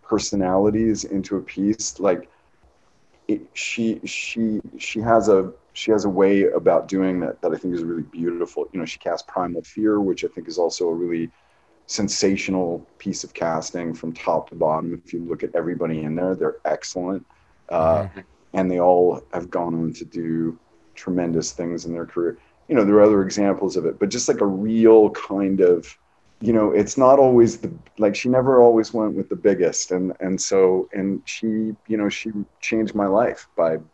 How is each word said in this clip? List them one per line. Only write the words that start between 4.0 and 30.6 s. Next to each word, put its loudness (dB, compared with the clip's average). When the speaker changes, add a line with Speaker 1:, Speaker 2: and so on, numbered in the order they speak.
Speaker 1:
she, -6
she -8
has 4
a, 4
she -6
has 2
a 0
way 4
about 2
doing -2
that -6
that -2
I -4
think -6
is -4
really -6
beautiful. -6
You -6
know, -6
she -14
cast -6
Primal -6
Fear, -2
which -2
I -4
think -12
is -8
also -2
a -2
really -4
sensational -4
piece -8
of -20
casting -6
from -10
top -4
to -20
bottom. -2
If -16
you -6
look -8
at -8
everybody -4
in -6
there, -2
they're -4
excellent. -6
Uh, 0
Speaker 2:
Mm-hmm. -14
Speaker 1:
and 0
they -2
all 4
have -8
gone -4
on -4
to -14
do -6
tremendous -4
things -8
in -8
their -8
career. -4
You -2
know, 4
there 6
are 10
other 6
examples -2
of -2
it, -4
but 0
just, -4
like, 0
a 2
real 6
kind -2
of, 2
you 0
know, 4
it's 0
not 8
always 6
the, -10
like, 2
she -4
never 4
always 6
went -2
with -6
the -4
biggest. 0
And, -2
and -4
so, 2